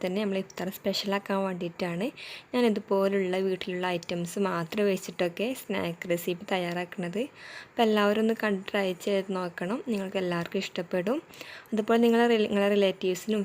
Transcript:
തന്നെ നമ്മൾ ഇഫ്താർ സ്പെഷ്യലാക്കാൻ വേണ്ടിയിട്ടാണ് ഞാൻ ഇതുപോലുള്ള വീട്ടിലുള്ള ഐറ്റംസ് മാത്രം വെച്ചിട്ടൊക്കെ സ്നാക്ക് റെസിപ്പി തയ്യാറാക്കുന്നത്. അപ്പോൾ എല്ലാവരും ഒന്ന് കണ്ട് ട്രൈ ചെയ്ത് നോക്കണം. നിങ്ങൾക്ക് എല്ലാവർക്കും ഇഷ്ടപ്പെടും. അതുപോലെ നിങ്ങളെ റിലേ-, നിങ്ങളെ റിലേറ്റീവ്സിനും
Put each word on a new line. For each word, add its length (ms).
തന്നെ 220
നമ്മൾ 160
ഇഫ്താർ 280
സ്പെഷ്യലാക്കാൻ 680
വേണ്ടിയിട്ടാണ് 600
ഞാൻ 180
ഇതുപോലുള്ള 760
വീട്ടിലുള്ള 400
ഐറ്റംസ് 420
മാത്രം 420
വെച്ചിട്ടൊക്കെ 560
സ്നാക്ക് 500
റെസിപ്പി 400
തയ്യാറാക്കുന്നത്. 720
അപ്പോൾ 160
എല്ലാവരും 400
ഒന്ന് 180
കണ്ട് 180
ട്രൈ 140
ചെയ്ത് 320
നോക്കണം. 420
നിങ്ങൾക്ക് 300
എല്ലാവർക്കും 420
ഇഷ്ടപ്പെടും. 520
അതുപോലെ 340
നിങ്ങളെ 280
റിലേ-, 180
നിങ്ങളെ 240
റിലേറ്റീവ്സിനും 680